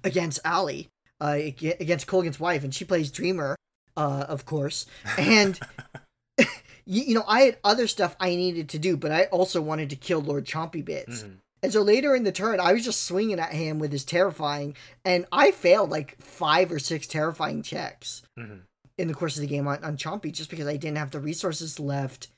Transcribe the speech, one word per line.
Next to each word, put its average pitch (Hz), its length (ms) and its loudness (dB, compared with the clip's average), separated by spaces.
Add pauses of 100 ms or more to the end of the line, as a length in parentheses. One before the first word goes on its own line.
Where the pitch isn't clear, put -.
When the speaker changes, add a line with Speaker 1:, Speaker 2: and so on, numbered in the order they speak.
Speaker 1:
against 170 420 0
Allie, 160 440 -2 (320)
uh, 147 180 0
ag-, 156 400 -4
against 165 300 -2
Colgan's 170 320 0
wife, 160 240 0
and 135 100 -6
she - 100 -8
plays 160 280 0
Dreamer, 170 420 -2 (420)
uh, 139 320 0
of 139 180 -6
course. 143 400 -4 (300)
And, 208 440 4 (380)
<laughs> - 160 -20
Speaker 2:
<laughs> - 240 -4
Speaker 1:
you, - 640 0
you 262 100 2
know, 220 140 2
I 226 140 8
had 262 200 6
other 233 240 4
stuff 185 320 0
I 185 160 0
needed 175 360 -2
to 156 100 -6
do, 175 160 2
but 151 160 -2
I 170 140 4
also 180 340 2
wanted 151 300 -4
to 143 60 -10
kill 160 240 -2
Lord 143 260 -4
Chompy 160 380 -6
Bits. 107 380 -8
Speaker 2:
Mm-hmm. 98 120 -16 (280)
Speaker 1:
And 269 100 0
so 214 100 6
later 254 340 6
in 247 80 0
the 196 80 0
turn, 202 280 0
I 175 120 6
was 233 120 4
just - 220 -2
swinging 190 320 0
at 165 140 -4
him 156 260 -4
with 151 140 -2
his 139 120 -6
terrifying, 147 680 0 (300)
and 180 260 2
I 302 220 6
failed, 185 380 4
like, 156 300 -8
five 165 520 0
or 160 80 -4
six 160 260 -6
terrifying 151 560 -4
checks - 600 -10 (160)
Speaker 2:
Mm-hmm. 107 180 -14 (420)
Speaker 1:
in 170 100 -2
the 156 60 -4
course 156 220 -4
of 147 40 -6
the 143 60 -4
game 143 200 -2
on, 143 160 -4
on 147 140 -6
Chompy 160 340 -8
just 156 200 -10
because 160 160 -8
I 147 100 -4
didn't 151 220 -6
have 143 140 -6
the 151 80 -8
resources 160 600 -6
left 139 580 -6